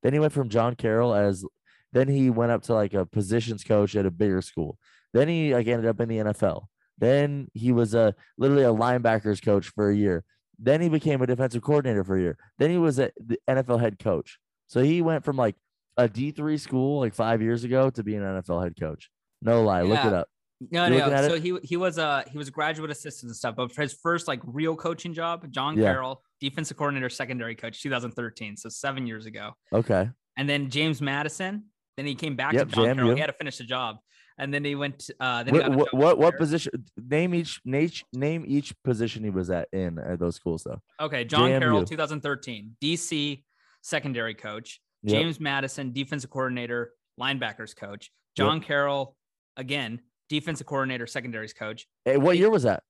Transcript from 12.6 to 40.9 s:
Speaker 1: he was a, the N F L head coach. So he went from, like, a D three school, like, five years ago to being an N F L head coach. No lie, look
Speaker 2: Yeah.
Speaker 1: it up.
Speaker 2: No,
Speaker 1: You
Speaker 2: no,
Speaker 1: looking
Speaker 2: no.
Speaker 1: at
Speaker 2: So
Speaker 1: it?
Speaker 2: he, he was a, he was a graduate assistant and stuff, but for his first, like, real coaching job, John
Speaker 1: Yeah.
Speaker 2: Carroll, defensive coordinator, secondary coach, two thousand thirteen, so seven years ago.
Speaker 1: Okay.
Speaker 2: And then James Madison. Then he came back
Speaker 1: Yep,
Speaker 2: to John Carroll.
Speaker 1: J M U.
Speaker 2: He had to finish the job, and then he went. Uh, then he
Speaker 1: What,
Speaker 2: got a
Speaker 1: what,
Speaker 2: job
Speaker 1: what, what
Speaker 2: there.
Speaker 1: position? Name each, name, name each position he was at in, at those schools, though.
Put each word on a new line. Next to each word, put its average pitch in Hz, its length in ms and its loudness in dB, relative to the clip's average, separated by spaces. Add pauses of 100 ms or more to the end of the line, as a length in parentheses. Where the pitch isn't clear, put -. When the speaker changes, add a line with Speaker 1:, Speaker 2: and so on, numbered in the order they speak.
Speaker 1:
he 180 80 2
was 151 220 2
a, 123 180 2
the 113 200 -4 (100)
N 131 100 2
F 127 100 -2
L 120 100 4
head 110 200 0
coach. - 400 -2 (300)
So 123 140 2
he 160 200 4
went 160 220 0
from, 139 120 -2
like, 117 200 0 (400)
a 120 120 4
D 120 220 -2
three 151 280 -2
school, 139 420 0
like, 113 140 -2
five 113 280 0
years 117 220 0
ago 131 260 4
to 123 140 -6
being 107 160 -4
an 98 80 -4
N 95 80 -4
F 90 140 -6
L 87 100 0
head 87 180 -4
coach. 78 320 -8 (320)
No 113 220 4
lie, 95 180 4
look 101 160 4
Speaker 2:
Yeah. 131 100 2
Speaker 1:
it 101 60 2
up. 85 140 0 (420)
Speaker 2:
No, 170 140 0
Speaker 1:
You 175 60 4
Speaker 2:
no, 131 60 6
Speaker 1:
looking 139 160 4
Speaker 2:
no. 139 60 4
Speaker 1:
at 139 120 4
Speaker 2:
So 170 40 2
Speaker 1:
it? 160 80 -2
Speaker 2:
he, 180 200 -2
he 143 140 -4
was 175 220 -2
a, 147 320 0
he 139 80 -12
was 143 100 -8
a - 20 -14
graduate 156 400 -4
assistant 143 380 -12
and 113 80 -12
stuff, 117 200 -6
but 123 160 -4
for 151 100 -4
his 139 100 -4
first, 165 340 -2
like, 135 180 -4
real 156 300 -2
coaching 165 380 -6
job, 170 380 -6
John 135 260 -2
Speaker 1:
Yeah. 107 160 4
Speaker 2:
Carroll, 131 300 -4 (180)
defensive 139 380 -6
coordinator, 139 320 -2
secondary 120 440 -8
coach, 113 280 -12
two 143 80 -6
thousand 123 220 -4
thirteen, 110 440 -10
so - 140 -16
seven 135 360 -6
years 110 200 -10
ago. 107 260 -14 (200)
Speaker 1:
Okay. 107 360 2 (280)
Speaker 2:
And 139 120 -2
then 143 220 -2
James 151 320 0
Madison. 151 640 -4 (340)
Then 135 80 -8
he 143 80 -4
came 143 220 -6
back 135 180 -2
Speaker 1:
Yep, 139 140 2
Speaker 2:
to 113 60 -8
John 113 100 4
Carroll. 120 120 2
Speaker 1:
J 135 60 -2
M 120 60 4
U. 120 60 4
Speaker 2:
He 143 60 -2
had 151 80 0
to 139 60 -6
finish 147 240 -10
the 127 60 -12
job, 120 320 -6 (420)
and 139 140 -6
then 143 120 -2
he 143 100 -2
went. 139 360 -6 (100)
Uh, 123 240 -2
then 135 100 2
he 160 60 8
Speaker 1:
What, - 60 2
Speaker 2:
got 143 80 2
a - 40 4
Speaker 1:
what, 139 120 4
Speaker 2:
job 127 100 0
Speaker 1:
what, 165 180 6
what 160 140 6
Speaker 2:
there. 135 60 -6
Speaker 1:
position? 151 460 -2 (120)
Name 151 380 -2
each, 170 300 -4
name, 143 260 0 (220)
name 151 340 -4
each 139 360 -2
position 113 420 -2
he 107 60 -2
was 92 200 -2
at 87 220 -2
in, 90 260 -4
at 87 200 -6
those 85 180 -2
schools, 82 280 -4
though. - 160 -10 (200)